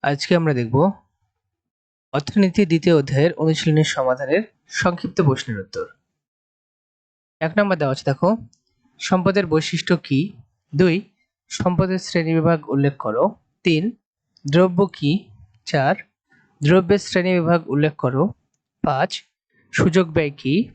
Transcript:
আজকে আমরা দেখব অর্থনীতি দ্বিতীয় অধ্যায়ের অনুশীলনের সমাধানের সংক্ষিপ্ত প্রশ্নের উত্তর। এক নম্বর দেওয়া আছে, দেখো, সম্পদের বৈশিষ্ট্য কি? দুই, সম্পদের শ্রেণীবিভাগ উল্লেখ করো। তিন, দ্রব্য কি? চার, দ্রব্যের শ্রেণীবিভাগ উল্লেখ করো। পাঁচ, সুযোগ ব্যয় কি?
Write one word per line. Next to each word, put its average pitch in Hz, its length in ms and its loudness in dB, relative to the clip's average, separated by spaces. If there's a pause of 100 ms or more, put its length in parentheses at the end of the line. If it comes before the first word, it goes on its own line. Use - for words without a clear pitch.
আজকে 143 320 -2
আমরা 160 180 0
দেখব 120 220 -2 (1400)
অর্থনীতি 185 520 0
দ্বিতীয় 165 300 2
অধ্যায়ের 143 380 2
অনুশীলনের 156 640 2
সমাধানের 135 480 0 (300)
সংক্ষিপ্ত - 480 -4
প্রশ্নের 131 380 0
উত্তর। 82 260 -12 (1600)
এক 160 140 -2
নম্বর 202 220 0
দেওয়া 143 180 0
আছে, - 100 -10
দেখো, 147 240 0 (680)
সম্পদের 185 480 0
বৈশিষ্ট্য 156 500 -2
কি? 139 220 -2 (540)
দুই, 165 220 2 (560)
সম্পদের 185 480 -2
শ্রেণীবিভাগ 165 600 0 (100)
উল্লেখ 139 280 0
করো। 117 260 -2 (420)
তিন, 165 180 2 (640)
দ্রব্য 175 420 2
কি? 147 240 -2 (540)
চার, 143 280 0 (680)
দ্রব্যের 180 460 4
শ্রেণীবিভাগ 175 520 0 (100)
উল্লেখ 147 260 0
করো। 135 280 0 (600)
পাঁচ, 147 280 -2 (640)
সুযোগ 180 400 2
ব্যয় 151 240 0
কি? 135 160 -2 (220)